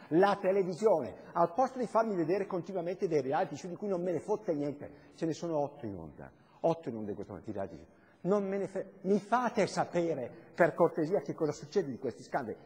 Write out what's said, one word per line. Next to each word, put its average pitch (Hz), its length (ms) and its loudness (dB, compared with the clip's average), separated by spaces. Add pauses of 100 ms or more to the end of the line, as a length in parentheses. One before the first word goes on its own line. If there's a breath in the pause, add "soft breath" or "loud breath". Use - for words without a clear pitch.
(120)
La 190 280 6
televisione, 185 920 2
al 170 200 4
posto 254 260 0
di 240 60 0
farmi 220 300 2
vedere 180 300 2
continuamente 185 640 -2
dei 156 120 4
reality 151 360 0
show 185 120 -10
di 175 60 -8
cui 208 140 -6
non 175 120 0
me 180 120 -2
ne 151 80 -2
fotte 196 320 -2
niente, - 640 -6
ce - 100 -2
ne 160 80 0
sono 165 240 -2
otto 139 280 -4
in 98 120 -6
onda, 73 340 -14 (300 soft breath)
otto 165 260 0
in 120 80 -6
onda 107 140 -6
in 101 60 -4
questo 101 180 -10
momento, 95 180 -10
i - 20 -8
reality 95 220 -6
show. 78 100 -18 (360 soft breath)
Non 196 260 0
me 196 100 -4
ne 196 100 -4
fre-, - 340 -10
mi 196 180 2
fate 233 480 0
sapere, 160 640 0 (220 loud breath)
per 165 200 6
cortesia, 165 480 2
che 156 120 -6
cosa 147 180 0
succede 160 380 -2
di 113 100 -8
questi 127 240 -6
scandali. 131 420 -4